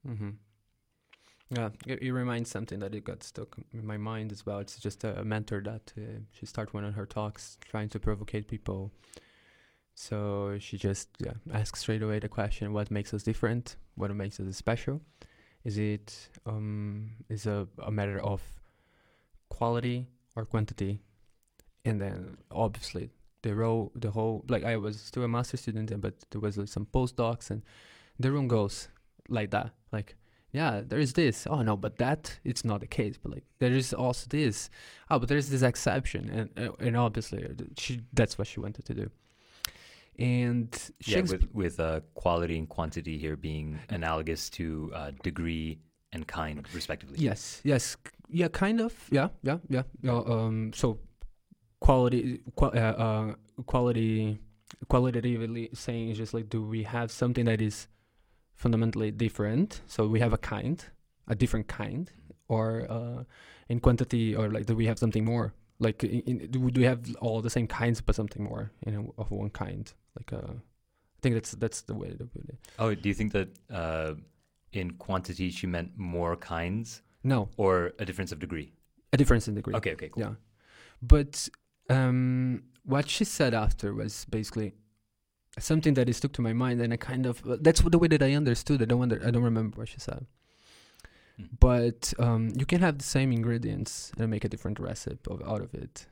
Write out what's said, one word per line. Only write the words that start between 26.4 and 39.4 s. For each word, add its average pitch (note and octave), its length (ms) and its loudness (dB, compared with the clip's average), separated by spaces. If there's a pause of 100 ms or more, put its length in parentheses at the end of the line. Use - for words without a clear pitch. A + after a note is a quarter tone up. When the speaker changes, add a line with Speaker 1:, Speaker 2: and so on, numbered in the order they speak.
Speaker 1:
was, G#2 160 -2
like, G2+ 120 -4
some G#2 180 -6
postdocs, A#2+ 640 0
and G#2+ 120 -6 (560)
the B2+ 140 2
room C#3+ 160 0
goes G#2+ 400 0 (400)
like G#2+ 220 -2
that, G#2 220 -2 (200)
like, G#2+ 240 -6 (360)
"Yeah, C3 340 0
there B2 140 0
is C3+ 120 2
this. - 380 2
Oh C#3+ 120 2
no, A2 140 2
but G2 220 -6
that, C#3+ 460 -2
it's - 200 -4
not G#2 160 -2
the - 60 -12
case. - 320 -2
But, - 140 -10
like, - 120 -12 (140)
there B2+ 140 4
is C3 200 2
also B2+ 380 -2
this. C#3+ 400 0 (400)
Oh, D3+ 80 4
but A#2+ 100 0
there C#3+ 100 4
is C#3 120 -2
this C3 120 2
exception." G#2+ 680 0
And, G#2+ 200 -4 (180)
uh, - 100 -8
and A#2 180 0
obviously, A2 480 0
uh, - 80 -10 (240)
she, A#2+ 240 -6 (140)
that's A#2 240 4
what A#2 80 -2
she - 140 -10
wanted - 260 -8
to - 80 -4
do. G#2 160 -6 (1080)